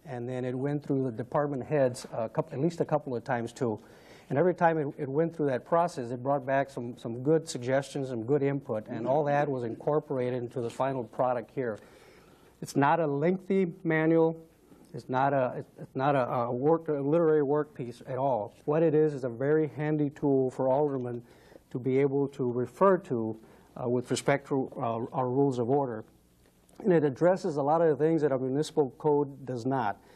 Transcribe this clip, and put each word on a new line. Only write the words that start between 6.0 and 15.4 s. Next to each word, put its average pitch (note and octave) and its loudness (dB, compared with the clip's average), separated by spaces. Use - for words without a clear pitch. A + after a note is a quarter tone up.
it B2 -8
brought C#3 0
back C3+ 0
some, A#2+ -10
some B2 -8
good D#3 2
suggestions, C3+ -2
some A#2+ -4
good C#3 2
input, C#3 -2
and A2+ -8
all C#3+ 2
that C#3+ 2
was C3 -4
incorporated B2+ -2
into A#2+ -6
the A#2 -4
final C3 -2
product B2 -2
here. A#2+ -4
It's - -8
not D3 4
a E3 2
lengthy F3 0
manual. D#3+ 2
It's - -14
not C3+ 2
a, C3 0